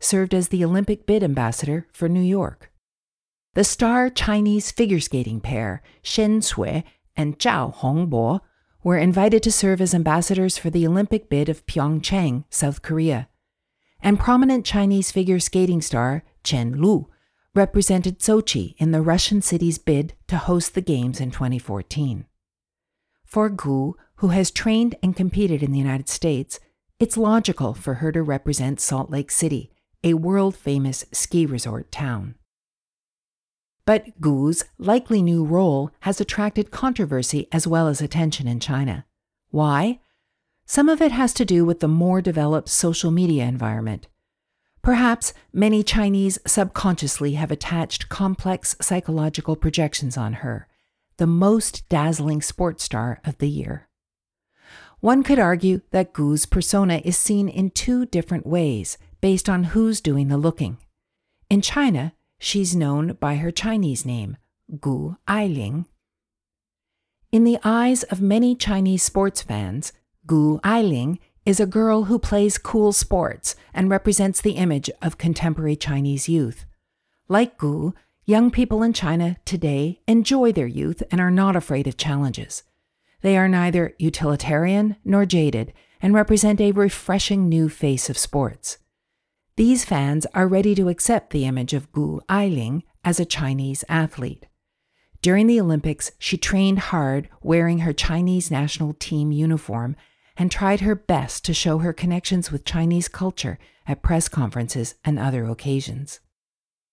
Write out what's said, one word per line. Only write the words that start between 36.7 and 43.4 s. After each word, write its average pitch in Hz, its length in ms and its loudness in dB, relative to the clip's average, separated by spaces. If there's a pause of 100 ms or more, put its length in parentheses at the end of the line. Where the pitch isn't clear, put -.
controversy 156 800 -2
as 160 160 -2
well 165 220 2
as 143 120 -2
attention 151 460 -2
in 120 140 -4
China. 135 440 -4 (460)
Why? 151 480 0 (640)
Some 285 240 2
of 311 120 2
it 302 120 4
has 247 220 0
to 247 100 0
do 175 200 4
with 170 160 0
the 160 80 2
more 175 320 2
developed 156 480 0
social 165 420 0
media 165 340 2